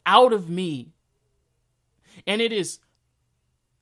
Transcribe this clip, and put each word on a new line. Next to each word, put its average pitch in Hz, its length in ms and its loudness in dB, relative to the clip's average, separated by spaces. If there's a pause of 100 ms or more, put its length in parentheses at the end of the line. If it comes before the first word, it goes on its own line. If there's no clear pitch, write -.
out 233 260 6
of 185 160 -4
me. 165 440 -8 (1300)
And 208 140 -2
it 226 120 -2
is 190 260 -6 (1040)